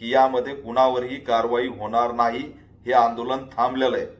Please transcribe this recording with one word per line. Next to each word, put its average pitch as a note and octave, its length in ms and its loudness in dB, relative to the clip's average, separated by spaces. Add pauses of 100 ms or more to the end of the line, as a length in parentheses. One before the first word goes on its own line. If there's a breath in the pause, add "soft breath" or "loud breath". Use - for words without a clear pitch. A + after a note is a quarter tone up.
की A#2 120 -6
यामध्ये C3 420 2
कुणावरही B2 640 0
कारवाई A#2 500 0
होणार A#2 460 -2
नाही, A#2+ 400 -2 (340 loud breath)
हे B2 60 -2
आंदोलन A#2+ 460 2 (180)
थांबलेलं B2+ 400 0
आहे. F2+ 100 -4 (140)